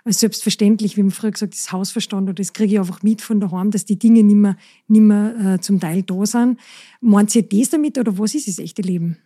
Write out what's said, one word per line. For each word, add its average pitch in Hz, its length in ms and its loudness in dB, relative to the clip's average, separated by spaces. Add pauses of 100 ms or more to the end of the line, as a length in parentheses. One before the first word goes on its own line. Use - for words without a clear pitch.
als 208 160 -2
selbstverständlich, 214 800 0
wie 208 40 2
man 196 100 2
früher 214 200 -6
gesagt - 220 -8
hat, - 60 -16
das - 120 -12
Hausverstand 196 540 -6
oder 190 100 -6
das 190 180 -8
kriege 214 220 0
ich 208 40 2
einfach 180 220 -6
mit 214 220 0
von 214 160 -2
daheim, 185 320 -4
dass 202 140 -4
die 202 120 -2
Dinge 233 240 6
nicht 208 140 6
mehr, 202 200 4 (320)
nicht 214 140 6
mehr, 208 540 2
äh, 180 60 -2
zum 196 180 0
Teil 170 240 -4
da 190 240 -4
sind. 240 320 0 (420)
Meint 208 320 4
ihr 233 80 4
das 220 300 0
damit 302 260 -2
oder 220 220 -2
was 214 160 -2
ist 302 120 -6
das 180 120 -6
echte 175 240 -10
Leben? 170 420 -4